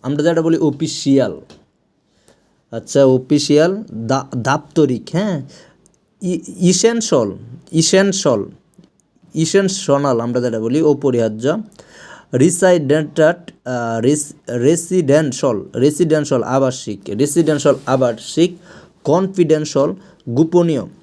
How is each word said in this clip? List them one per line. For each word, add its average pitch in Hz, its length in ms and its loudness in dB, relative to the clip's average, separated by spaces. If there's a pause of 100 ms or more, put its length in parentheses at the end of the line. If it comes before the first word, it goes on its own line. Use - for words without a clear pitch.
আমরা 143 220 -4
যেটা 165 180 2
বলি 165 160 2
অফিসিয়াল, 135 840 0 (1300)
আচ্ছা, 127 340 2
অফিসিয়াল, 147 880 2
দা-, 113 340 -4 (100)
দাপ্তরিক, 131 760 -2
হ্যাঁ? 180 300 -4 (800)
ই-, 175 260 -4
ইসেনশাল, 180 840 0 (400)
ইসেনশাল, 165 720 2 (880)
ইসেনশনাল 156 880 0
আমরা 120 200 -2
যেটা 117 180 -4
বলি, 117 220 -2
অপরিহার্য। 135 800 0 (720)
রিসাইডেন্টাট, 156 1160 2
আহ, 120 500 -6
রেস-, 143 320 0 (140)
রেসিডেন্সিয়াল, 139 1160 0 (120)
রেসিডেন্সিয়াল 147 680 0
আবাসিক, 127 560 -2 (200)
রেসিডেন্সিয়াল 147 560 2 (100)
আবাসিক, 131 720 -2 (460)
কনফিডেন্সিয়াল 156 880 0 (360)
গোপনীয়। 160 520 2 (220)